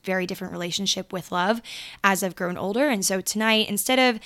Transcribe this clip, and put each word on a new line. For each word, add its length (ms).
very 240
different 260
relationship 580
with 200
love 300
as 180
I've 140
grown 220
older, 320
and 140
so 180
tonight, 460
instead 320
of 260